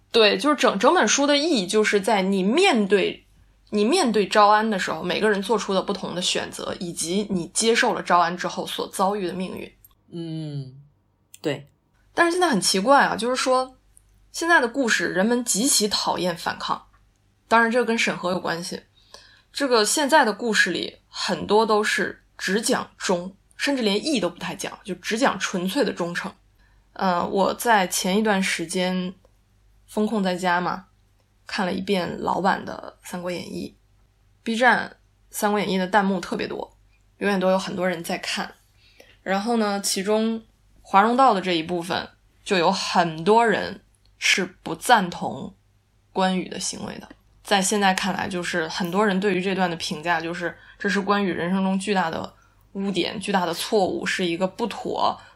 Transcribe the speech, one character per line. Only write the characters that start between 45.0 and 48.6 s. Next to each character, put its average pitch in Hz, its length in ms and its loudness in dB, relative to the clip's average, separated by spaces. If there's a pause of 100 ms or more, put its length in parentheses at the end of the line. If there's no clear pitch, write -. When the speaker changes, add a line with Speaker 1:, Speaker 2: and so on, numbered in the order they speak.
Speaker 1:
同 175 460 -8 (580)
关 185 240 2
羽 180 120 -4
的 - 100 -10
行 - 260 -8
为 - 140 -10
的。 - 100 -18 (360)
在 196 180 2
现 202 180 0
在 190 140 4
看 196 180 -2
来， - 160 -4
就 180 140 -6
是 170 240 -4